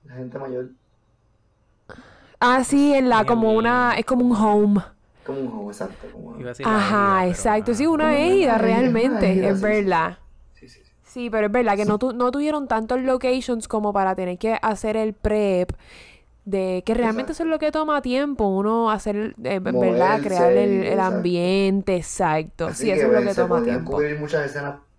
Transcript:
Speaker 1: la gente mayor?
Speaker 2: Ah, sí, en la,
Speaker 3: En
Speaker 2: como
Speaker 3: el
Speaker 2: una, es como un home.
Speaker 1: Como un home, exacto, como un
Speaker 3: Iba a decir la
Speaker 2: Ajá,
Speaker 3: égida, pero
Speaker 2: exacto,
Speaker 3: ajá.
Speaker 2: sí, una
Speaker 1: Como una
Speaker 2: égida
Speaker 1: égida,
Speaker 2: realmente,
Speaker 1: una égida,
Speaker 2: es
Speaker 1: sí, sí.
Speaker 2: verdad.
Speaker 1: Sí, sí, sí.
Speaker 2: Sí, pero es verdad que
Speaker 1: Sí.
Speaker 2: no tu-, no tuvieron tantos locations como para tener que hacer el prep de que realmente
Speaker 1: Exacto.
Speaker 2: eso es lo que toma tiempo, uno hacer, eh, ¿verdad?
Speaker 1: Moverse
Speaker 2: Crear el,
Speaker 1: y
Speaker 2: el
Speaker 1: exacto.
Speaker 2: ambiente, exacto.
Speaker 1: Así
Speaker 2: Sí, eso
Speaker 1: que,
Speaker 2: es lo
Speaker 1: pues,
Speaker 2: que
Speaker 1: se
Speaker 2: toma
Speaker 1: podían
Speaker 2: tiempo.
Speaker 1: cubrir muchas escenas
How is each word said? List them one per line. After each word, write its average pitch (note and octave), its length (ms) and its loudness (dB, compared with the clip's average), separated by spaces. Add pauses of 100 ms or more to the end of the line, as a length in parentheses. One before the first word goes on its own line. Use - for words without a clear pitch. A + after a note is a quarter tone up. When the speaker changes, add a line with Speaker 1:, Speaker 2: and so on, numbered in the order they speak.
Speaker 1:
la B2 100 -20
gente B2+ 240 -12
mayor? B2+ 320 -10 (1700)
Speaker 2:
Ah, B3 240 4
sí, C#4+ 300 4
en C4 140 2
la, A3+ 120 4
Speaker 3:
En G#3+ 60 0
Speaker 2:
como A3+ 260 2
Speaker 3:
el A3 60 4
Speaker 2:
una, A#3+ 400 2
es A3+ 60 -4
como B3 200 0
un B3 120 2
home. G#3 440 4 (440)
Speaker 1:
Como - 160 -8
un B2+ 120 -6
home, G#2+ 200 -10
exacto, - 380 -12
como - 200 -18
un - 100 -16
Speaker 3:
Iba B2 100 -10
a - 20 -12
decir C3+ 140 -8
la A3 100 0
Speaker 2:
Ajá, G3+ 420 2
Speaker 3:
égida, - 20 2
pero F3+ 100 2
Speaker 2:
exacto, A3 420 0
Speaker 3:
ajá. G#3+ 60 -2
Speaker 2:
sí, D4 80 2
una D#4 180 2
Speaker 1:
Como D4+ 120 2
una D4+ 100 2
Speaker 2:
égida F4+ 280 4
Speaker 1:
égida, A3 40 2
Speaker 2:
realmente, A3+ 680 2
Speaker 1:
una F#3 40 4
égida, F#3+ 180 2
Speaker 2:
es G3 60 2
Speaker 1:
sí, G3 60 0
sí. - 20 -
Speaker 2:
verdad. F#3+ 560 0 (360)
Speaker 1:
Sí, - 140 -20
sí, - 160 -20
sí. - 60 -20 (140)
Speaker 2:
Sí, A#3+ 260 -10
pero G#3+ 160 2
es G3+ 60 0
verdad A3+ 240 2
que G#3 60 0
Speaker 1:
Sí. G#3 60 2
Speaker 2:
no G#3 100 2
tu-, B3+ 160 0
no B3 160 0
tuvieron D4 380 -2
tantos A3+ 320 -2
locations B3+ 680 -2
como G#3 240 -2
para F#3+ 220 0
tener F3+ 240 -6
que A3 240 -2
hacer G#3+ 340 -2
el A3 160 -2
prep G3+ 600 0 (760)
de F#3 400 -2
que A3 80 0
realmente A#3 380 -2
Speaker 1:
Exacto. - 0 -
Speaker 2:
eso - 100 -8
es D#4+ 80 -2
lo D#4 80 -2
que D4+ 120 -2
toma D4+ 300 -2
tiempo, C4 480 -2
uno G#3+ 420 0
hacer, G#3 440 -4 (100)
eh, G3 160 -2
¿verdad? F#3 120 -4
Speaker 1:
Moverse F#3+ 560 2
Speaker 2:
Crear F#3+ 240 4
el, - 180 4
Speaker 1:
y G3 80 2
Speaker 2:
el - 80 -2
Speaker 1:
exacto. F#3 300 0
Speaker 2:
ambiente, F#3 800 0
exacto. D#3+ 720 -4
Speaker 1:
Así - 160 -8
Speaker 2:
Sí, G#3+ 60 2
eso F#3+ 100 2
Speaker 1:
que, G#3+ 60 4
Speaker 2:
es - 60 4
lo - 60 6
Speaker 1:
pues, - 100 0
Speaker 2:
que G3 60 -2
Speaker 1:
se - 80 -2
Speaker 2:
toma - 160 2
Speaker 1:
podían A#2 60 0 (120)
Speaker 2:
tiempo. G3+ 160 -6
Speaker 1:
cubrir D3 260 -2
muchas D3+ 280 -4
escenas C#3+ 300 -8 (220)